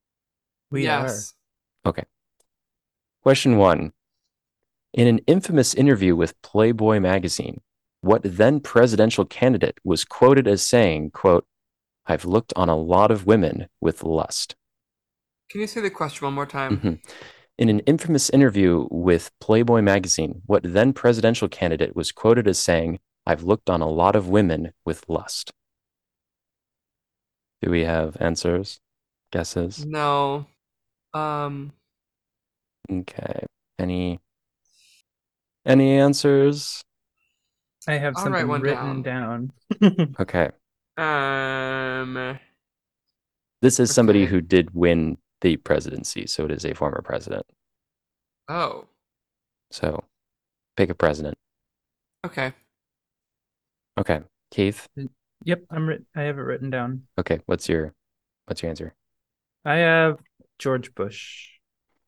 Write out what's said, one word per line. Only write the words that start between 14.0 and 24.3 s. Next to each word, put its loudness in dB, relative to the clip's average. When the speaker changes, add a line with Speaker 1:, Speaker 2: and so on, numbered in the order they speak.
Speaker 3:
lust"? -4
Speaker 2:
Can -10
you -4
say -8
the -2
question -8
one -4
more -6
time? -4
Speaker 3:
Mm-hmm. -2
In 2
an 2
infamous 0
interview 4
with 0
Playboy 2
magazine, 0
what 2
then 2
presidential 2
candidate -2
was -6
quoted 2
as 0
saying, 0
"I've -2
looked 0
on 0
a -2
lot 2
of -2
women 0